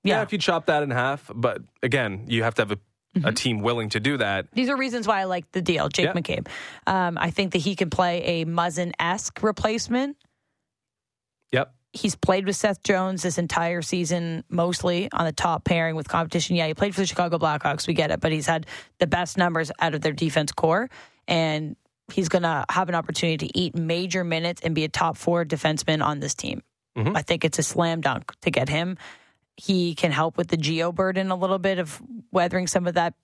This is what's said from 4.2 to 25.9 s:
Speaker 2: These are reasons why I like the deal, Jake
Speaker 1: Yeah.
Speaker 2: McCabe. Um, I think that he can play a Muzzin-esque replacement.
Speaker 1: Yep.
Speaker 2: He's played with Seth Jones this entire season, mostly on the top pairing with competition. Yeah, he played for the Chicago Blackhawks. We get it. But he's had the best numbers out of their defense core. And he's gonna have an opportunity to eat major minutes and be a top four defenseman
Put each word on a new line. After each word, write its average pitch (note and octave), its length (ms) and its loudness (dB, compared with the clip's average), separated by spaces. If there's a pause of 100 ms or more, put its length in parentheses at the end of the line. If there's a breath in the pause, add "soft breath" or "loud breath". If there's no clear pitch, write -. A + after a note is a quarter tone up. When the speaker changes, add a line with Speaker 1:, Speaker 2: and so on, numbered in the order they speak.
Speaker 2:
These B3 160 0
are C#4 80 0
reasons A#3+ 320 -2
why G3 140 2
I - 20 -2
like F3+ 260 -4
the F#3 100 -2
deal, D#3 280 0
Jake E3+ 160 0
Speaker 1:
Yeah. - 80 0
Speaker 2:
McCabe. - 340 -2 (400 loud breath)
Um, F3+ 340 2
I E3 120 0
think F#3+ 220 0
that F#3 40 4
he E3+ 160 0
can E3 160 0
play F3 320 2 (200)
a - 20 -2
Muzzin-esque E3+ 1000 -2
replacement. A#3 760 0 (1300)
Speaker 1:
Yep. B2+ 220 0 (200)
Speaker 2:
He's - 220 -2
played F#3 300 2
with G3 120 0
Seth G3+ 260 0
Jones F#3 400 0
this F3+ 160 -2
entire E3+ 420 0
season, E3+ 720 -2
mostly F3 600 0
on E3+ 120 2
the D#3+ 80 0
top E3+ 320 0
pairing E3 320 2
with D#3 120 -6
competition. E3 480 0
Yeah, E3 100 2
he D#3 80 -2
played G3+ 200 0
for F#3+ 60 -2
the F#3+ 60 2
Chicago E3+ 320 0
Blackhawks. D3+ 480 0
We E3+ 80 0
get D#3 160 2
it. - 100 0
But D#3+ 120 2
he's D3+ 140 -2
had D#3+ 200 0 (320 loud breath)
the F3 80 4
best F3 320 -2
numbers E3 420 2
out D#3+ 140 2
of D3+ 80 -4
their D#3 100 2
defense D3+ 400 0
core. F3+ 380 2 (360 loud breath)
And D#3 480 0 (380)
he's F3+ 160 0
gonna E3 400 2
have F3+ 220 0
an F3 40 0
opportunity D#3+ 540 -2
to - 100 -2
eat F3+ 160 -2
major E3+ 500 -2
minutes E3+ 380 -2
and E3 120 0
be D#3 100 2
a D#3 40 -2
top E3 280 0
four E3+ 300 2
defenseman D#3 580 0